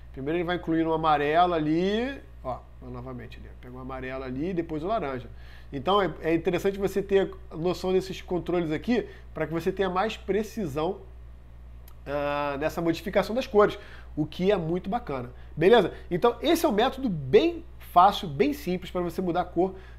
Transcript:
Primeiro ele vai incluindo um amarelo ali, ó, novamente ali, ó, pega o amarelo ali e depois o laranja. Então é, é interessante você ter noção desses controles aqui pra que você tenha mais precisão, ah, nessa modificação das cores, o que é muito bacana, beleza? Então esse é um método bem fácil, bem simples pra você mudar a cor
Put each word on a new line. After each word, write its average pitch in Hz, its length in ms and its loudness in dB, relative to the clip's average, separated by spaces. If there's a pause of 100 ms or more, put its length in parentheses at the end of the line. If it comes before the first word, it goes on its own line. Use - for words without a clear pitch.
(120)
Primeiro 143 260 -4
ele 180 60 0
vai 175 140 -2
incluindo 160 320 0
um 160 40 2
amarelo 160 600 4
ali, 190 640 0 (240)
ó, 123 140 -6 (240)
novamente 123 560 -12
ali, - 100 -16
ó, - 140 -18
pega 127 140 -16
o 127 40 -12
amarelo 131 440 -8
ali 135 260 -4
e 196 40 -2
depois 160 300 -4
o 175 40 -4
laranja. 143 420 -4 (420)
Então 185 300 2
é, 170 100 0 (100)
é 165 120 2
interessante 180 440 0
você 196 240 0
ter 196 300 2 (200)
noção 180 420 -2
desses 185 280 -2
controles 170 500 -2
aqui 214 360 0 (260)
pra 160 140 -4
que 156 60 -8
você 165 180 0
tenha 190 180 0
mais 202 280 -2
precisão, 190 840 -2 (1040)
ah, 143 540 -2
nessa 156 220 -2
modificação 185 540 0
das - 120 -2
cores, 208 300 4 (380)
o 151 100 0
que 180 260 0
é 202 60 4
muito 175 320 -2
bacana, 139 420 -4 (240)
beleza? 185 380 8 (160)
Então 240 320 4
esse 320 240 4
é 302 40 4
um - 20 4
método 247 360 2
bem 208 560 4 (140)
fácil, 190 500 6
bem 196 240 2
simples 180 400 -4
pra 180 100 -2
você 175 200 -4
mudar 175 200 0
a 175 40 -6
cor 185 300 0 (240)